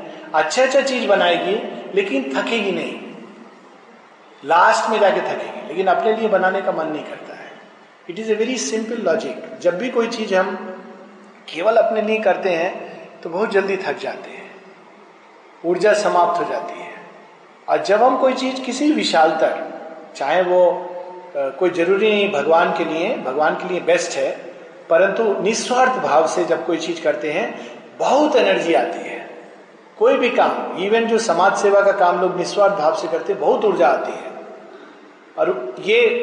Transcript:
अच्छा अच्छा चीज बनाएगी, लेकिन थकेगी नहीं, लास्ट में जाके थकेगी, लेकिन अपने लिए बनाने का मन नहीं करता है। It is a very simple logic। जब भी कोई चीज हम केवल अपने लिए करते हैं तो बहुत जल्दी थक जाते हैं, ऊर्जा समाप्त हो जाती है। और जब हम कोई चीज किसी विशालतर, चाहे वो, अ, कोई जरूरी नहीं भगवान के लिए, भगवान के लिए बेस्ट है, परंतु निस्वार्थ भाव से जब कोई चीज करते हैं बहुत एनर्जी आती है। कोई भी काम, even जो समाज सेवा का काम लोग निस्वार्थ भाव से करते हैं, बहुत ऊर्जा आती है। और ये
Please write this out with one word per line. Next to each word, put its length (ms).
अच्छा 300
अच्छा 180
चीज 240
बनाएगी, 800
लेकिन 280
थकेगी 480
नहीं, 300
लास्ट 440
में 100
जाके 220
थकेगी, 460
लेकिन 200
अपने 280
लिए 140
बनाने 320
का 100
मन 140
नहीं 180
करता 300
है। 180
It 80
is 80
a 140
very 300
simple 360
logic। 540
जब 160
भी 120
कोई 180
चीज 260
हम 220
केवल 280
अपने 240
लिए 180
करते 300
हैं 460
तो 60
बहुत 220
जल्दी 260
थक 200
जाते 320
हैं, 220
ऊर्जा 280
समाप्त 460
हो 120
जाती 280
है। 60
और 140
जब 200
हम 140
कोई 160
चीज 260
किसी 320
विशालतर, 880
चाहे 260
वो, 300
अ, 140
कोई 200
जरूरी 400
नहीं 220
भगवान 400
के 140
लिए, 320
भगवान 380
के 120
लिए 120
बेस्ट 380
है, 140
परंतु 520
निस्वार्थ 500
भाव 360
से 160
जब 220
कोई 120
चीज 220
करते 320
हैं 400
बहुत 360
एनर्जी 380
आती 360
है। 200
कोई 180
भी 120
काम, 200
even 220
जो 120
समाज 400
सेवा 240
का 100
काम 300
लोग 160
निस्वार्थ 360
भाव 220
से 120
करते 260
हैं, 80
बहुत 240
ऊर्जा 220
आती 240
है। 200
और 420
ये 280